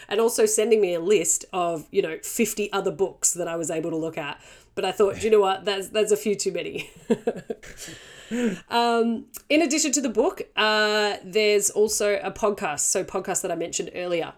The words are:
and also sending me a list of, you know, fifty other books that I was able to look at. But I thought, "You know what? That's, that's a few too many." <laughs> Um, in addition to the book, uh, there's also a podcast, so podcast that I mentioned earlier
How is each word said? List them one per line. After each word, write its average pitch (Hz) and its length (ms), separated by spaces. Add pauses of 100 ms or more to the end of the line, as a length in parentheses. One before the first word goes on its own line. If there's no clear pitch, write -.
and 208 100
also 226 260
sending 214 360
me 180 120
a 165 60
list 170 540
of, 170 380
you 190 100
know, 160 220
fifty 214 500
other 196 180
books - 420
that 175 140
I 170 80
was 165 160
able 160 200
to 160 60
look 165 200
at. 147 240 (340)
But 190 100
I 185 60
thought, 196 320
"You 220 60
know 214 100
what? 190 260
That's, 196 240
that's 208 220
a 208 60
few 208 180
too 190 160
many." 170 380 (200)
<laughs> - 140 (1500)
Um, 233 560 (220)
in 302 140
addition 302 300
to 269 100
the 254 80
book, 262 320 (140)
uh, 320 680
there's 208 460
also 208 540
a 190 80
podcast, 202 480
so - 240
podcast 190 400
that 180 80
I 170 40
mentioned - 380
earlier 175 440